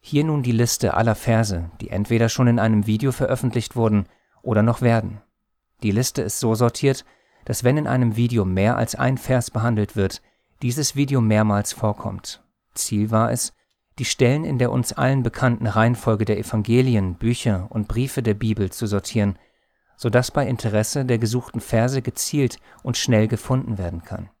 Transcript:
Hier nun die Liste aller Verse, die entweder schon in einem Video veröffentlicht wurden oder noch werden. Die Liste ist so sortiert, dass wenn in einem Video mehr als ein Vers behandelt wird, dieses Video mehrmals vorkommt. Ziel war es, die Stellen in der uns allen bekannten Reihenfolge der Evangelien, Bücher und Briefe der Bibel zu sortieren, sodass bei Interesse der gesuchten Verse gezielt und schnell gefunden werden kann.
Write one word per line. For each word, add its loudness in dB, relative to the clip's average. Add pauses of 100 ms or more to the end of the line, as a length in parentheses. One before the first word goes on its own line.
Hier 0
nun 0
die 2
Liste 2
aller 2
Verse, 0 (100)
die -12
entweder 0
schon 2
in 4
einem 2
Video 0
veröffentlicht -2
wurden 2 (360)
oder 2
noch 2
werden. 0 (640)
Die 0
Liste -2
ist -4
so 0
sortiert, 0 (400)
dass -6
wenn 4
in -2
einem 2
Video 2
mehr 2
als -2
ein -2
Vers -2
behandelt 0
wird, -2 (400)
dieses -2
Video 0
mehrmals 2
vorkommt. -6 (300)
Ziel -2
war 2
es, -4 (460)
die -4
Stellen 0
in -2
der 0
uns -2
allen 0
bekannten 0
Reihenfolge 2
der 0
Evangelien, 2
Bücher -2
und -4
Briefe -4
der 2
Bibel -2
zu -6
sortieren, 0 (600)
sodass 0
bei 0
Interesse 0
der 0
gesuchten -2
Verse 0
gezielt -2 (260)
und -2
schnell 2
gefunden -2
werden -6
kann. -12 (100)